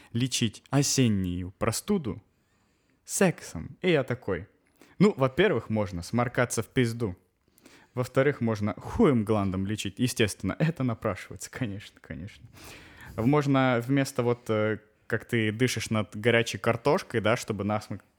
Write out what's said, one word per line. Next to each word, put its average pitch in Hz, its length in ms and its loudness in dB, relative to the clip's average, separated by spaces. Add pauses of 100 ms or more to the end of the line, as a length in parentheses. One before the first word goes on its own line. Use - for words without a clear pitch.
(120)
лечить 120 580 -2
осеннюю 98 920 0
простуду 165 600 -2 (840)
сексом? - 760 -2
И 185 100 2
я 143 120 4
такой, 104 440 -4 (520)
ну, 196 180 6
во-первых, 135 520 2
можно 98 320 -2
сморкаться 120 600 0
в - 60 -8
пизду. 117 480 -2 (800)
Во-вторых, 131 480 0
можно 107 320 0
хуем 139 500 2
гландом 98 440 0
лечить. 104 320 -6
Естественно, 110 600 0
это 156 240 0
напрашивается, - 680 -6
конечно, - 500 -10
конечно. - 420 -14 (720)
Можно 131 720 2
вместо 135 360 0
вот, 120 260 -2
э, 107 300 0 (280)
как - 180 -4
ты 110 260 0
дышишь 117 400 -2
над 107 260 -2
горячей 117 400 2
картошкой, 123 640 0
да, 107 160 4
чтобы 104 260 -6
насморк 104 380 -4 (180)